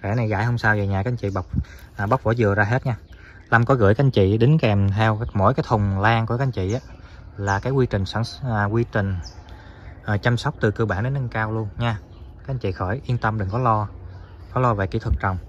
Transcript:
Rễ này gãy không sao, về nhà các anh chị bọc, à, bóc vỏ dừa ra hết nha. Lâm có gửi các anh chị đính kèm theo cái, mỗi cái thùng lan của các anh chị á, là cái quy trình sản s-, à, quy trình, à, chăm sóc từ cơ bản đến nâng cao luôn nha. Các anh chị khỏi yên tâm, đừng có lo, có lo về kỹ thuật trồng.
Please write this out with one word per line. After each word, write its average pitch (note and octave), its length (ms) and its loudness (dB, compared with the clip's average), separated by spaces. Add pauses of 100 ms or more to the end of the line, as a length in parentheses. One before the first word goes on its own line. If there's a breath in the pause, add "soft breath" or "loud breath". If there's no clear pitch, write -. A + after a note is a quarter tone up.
Rễ G2+ 120 -2
này A#2+ 120 0
gãy G#2+ 180 0
không A#2+ 120 0
sao, G#2+ 180 2
về G2+ 120 0
nhà G2 160 0
các B2 80 -2
anh A#2+ 60 -4
chị G2+ 120 -2
bọc, F#2+ 160 -4 (500 loud breath)
à, G2+ 100 -4
bóc B2+ 180 0
vỏ A2 100 2
dừa G#2+ 220 2
ra G#2 80 2
hết A#2 220 0
nha. A#2 120 -2 (520 loud breath)
Lâm A#2 160 4
có C3+ 100 4
gửi G#2+ 200 6
các C#3+ 80 2
anh C3+ 80 4
chị G2+ 260 4
đính D3 200 6
kèm G2+ 320 4
theo G#2+ 280 2
cái, A#2 160 -6
mỗi G2 200 4
cái D3+ 140 -2
thùng G2+ 320 2
lan A2+ 260 4
của A#2+ 120 -2
các C3+ 60 0
anh C3 80 0
chị G2 220 -2
á, C3 60 -2 (580 loud breath)
là G2 220 0
cái B2+ 140 -2
quy C3 120 4
trình G2 200 -2
sản G#2+ 160 -4
s-, A#2+ 340 -4
à, G2+ 100 2
quy A2+ 260 0
trình, G2 240 0 (920 loud breath)
à, G#2+ 120 0
chăm A#2+ 200 0
sóc - 220 -4
từ G#2+ 120 2
cơ A2+ 140 -2
bản G2+ 180 -2
đến C3+ 100 -2
nâng C3 160 -4
cao A2 220 -4
luôn A2 260 -4
nha. A#2 220 -2 (400)
Các - 140 -8
anh B2+ 40 -4
chị G2 140 -2
khỏi G2 340 -4
yên A#2+ 120 0
tâm, A2 200 -2
đừng F#2+ 120 -2
có A2 80 -4
lo, A2 300 2 (680 loud breath)
có B2+ 80 0
lo A#2+ 120 2
về G2 140 0
kỹ A2+ 120 -2
thuật G#2+ 200 0
trồng. F#2+ 180 -2 (120)